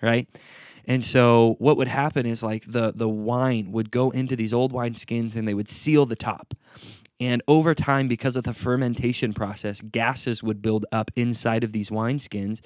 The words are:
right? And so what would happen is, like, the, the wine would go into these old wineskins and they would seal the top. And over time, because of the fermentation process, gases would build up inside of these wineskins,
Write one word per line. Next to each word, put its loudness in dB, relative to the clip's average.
right? 0
And 0
so 6
what 6
would 0
happen -2
is, -4
like, -4
the, 0
the -2
wine -2
would -4
go 0
into -4
these -2
old 0
wineskins -4
and -4
they -2
would -4
seal 4
the -4
top. -8
And 0
over 6
time, 0
because -2
of -2
the -6
fermentation -2
process, -6
gases -2
would -2
build 0
up -2
inside 0
of -4
these -4
wineskins, -4